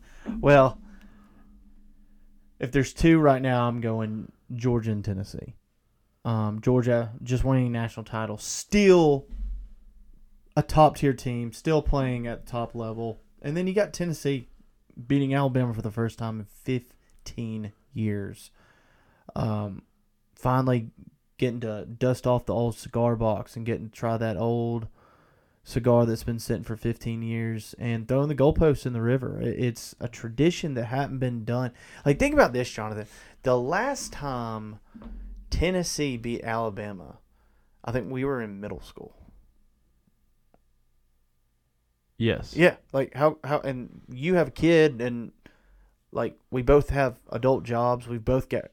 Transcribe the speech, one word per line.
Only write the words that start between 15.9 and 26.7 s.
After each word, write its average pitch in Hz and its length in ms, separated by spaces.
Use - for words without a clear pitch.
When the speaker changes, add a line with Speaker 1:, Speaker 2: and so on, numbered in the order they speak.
Speaker 1:
first 113 280
time 113 220
in 104 40
fifteen - 1300
years. 104 560
Um, 104 480
finally 127 560
getting 120 220
to 107 260
dust 123 400
off 123 180
the - 100
old 117 220
cigar 117 400
box 107 400
and 117 80
getting 110 240
to - 80
try 113 220
that 113 180
old 117 520
cigar 120 420
that's 113 180
been 117 140
sitting 110 260
for 113 120